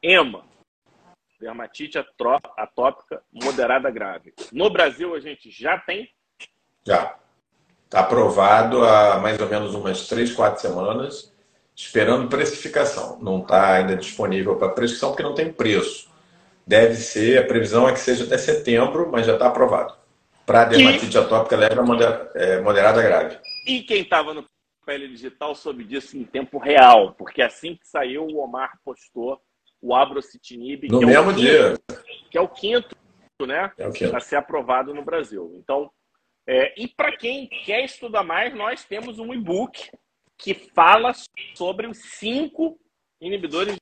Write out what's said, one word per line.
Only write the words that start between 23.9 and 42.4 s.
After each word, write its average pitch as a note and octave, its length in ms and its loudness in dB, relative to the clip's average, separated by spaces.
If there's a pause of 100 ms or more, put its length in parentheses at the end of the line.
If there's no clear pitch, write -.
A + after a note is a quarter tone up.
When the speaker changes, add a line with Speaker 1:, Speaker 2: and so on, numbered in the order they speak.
Speaker 1:
tava D#3 280 -2
no D3+ 120 -14 (400)
Pele C#3 240 -10
Digital C3 440 -12
soube C3+ 300 -12
disso C3 340 -12
em B2+ 60 -10
tempo C3 340 -10
real, B2+ 560 8
porque - 280 -8
assim D#3+ 340 -6
que - 120 -20
saiu, C#3 380 -8
o D#3 120 -10
Omar C3 460 -10
postou B2 580 -12 (400)
o B2 120 -6
abrocitinib, C3+ 920 -6
Speaker 2:
No A#2+ 120 2
Speaker 1:
que B2 40 4
é A#2+ 40 6
o D3 180 6
Speaker 2:
mesmo F#3+ 100 0
Speaker 1:
quinto, B2 60 -2
Speaker 2:
dia. D3 360 4 (520)
Speaker 1:
que - 80 -6
é E3+ 40 0
o F#3+ 60 0
quinto, A3+ 480 -6 (500)
né, D#3+ 320 -6
Speaker 2:
É - 100 -10
o G2+ 40 -8
quinto. - 240 -6
Speaker 1:
a A#2+ 40 -4
ser - 180 -6
aprovado C3+ 560 -4
no D3 100 -12
Brasil. A2 600 -10
Então, C#3+ 280 -4 (540)
é, C3 300 0
e A#3 120 -12
pra C#4+ 280 -4
quem B3+ 320 -10
quer A3+ 380 -6
estudar A3 380 -6
mais, F#3 320 -4
nós A3 280 -8
temos A3 360 -14
um A3+ 140 -12
e-book G#3 580 -8 (460)
que F#3+ 160 -8
fala G#3+ 600 4 (420)
sobre F#3+ 320 -8
os A3+ 120 -16
cinco D4+ 800 -6 (420)